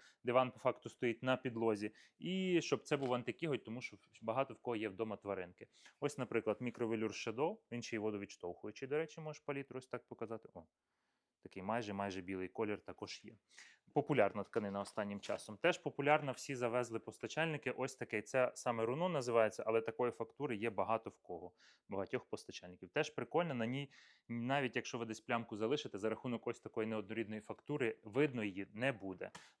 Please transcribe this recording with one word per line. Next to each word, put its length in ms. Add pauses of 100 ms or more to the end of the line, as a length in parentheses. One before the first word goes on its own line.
(240)
диван 260
по 80
факту 300
стоїть 340
на 140
підлозі, 580 (240)
і 440
щоб 200
це 140
був 180
антикіготь, 500
тому 160
що 160 (240)
багато 340
в 40
кого 180
є 120
вдома 280
тваринки. 520 (320)
Ось, 180
наприклад, 420
мікровелюр 500
Shadow, 480 (140)
він 100
ще 140
й 20
водовідштовхуючий, 920
до 80
речі, 240
можеш 220
палітру 360
ось 80
так 220
показати. 460
О, 80 (800)
такий 200
майже, 300
майже 280
білий 280
колір 320
також 440
є. 80 (600)
Популярна 480
тканина 380
останнім 400
часом. 360
Теж 220
популярна, 540
всі 220
завезли 440
постачальники. 720
Ось 260
такий, 260
це 320
саме 320
руно 220
називається, 580
але 140
такої 320
фактури 440
є 140
багато 400
в 80
кого, 340 (360)
багатьох 360
постачальників. 640
Теж 220
прикольно, 440
на 120
ній, 240 (380)
навіть 480
якщо 220
ви 60
десь 160
плямку 360
залишите, 420
за 100
рахунок 380
ось 140
такої 280
неоднорідної 520
фактури 600
видно 420
її 280
не 200
буде. 380 (300)